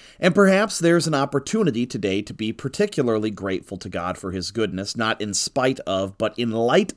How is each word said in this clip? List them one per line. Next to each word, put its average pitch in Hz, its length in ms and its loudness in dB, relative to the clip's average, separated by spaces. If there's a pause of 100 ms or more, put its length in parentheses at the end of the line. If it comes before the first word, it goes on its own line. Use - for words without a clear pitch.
(200)
And 180 160 4
perhaps 196 420 4
there's 170 300 4
an 156 80 0
opportunity 139 720 0
today 101 340 -2
to - 140 -12
be 110 180 -4
particularly 120 760 0
grateful 95 460 -6
to 95 120 -12
God 90 300 -4
for 92 120 -8
his 92 200 -6
goodness, 101 440 -4
not 113 240 -2
in 104 140 -6
spite 131 480 0
of, 98 380 -4
but - 180 -2
in 120 140 -2
light 120 460 2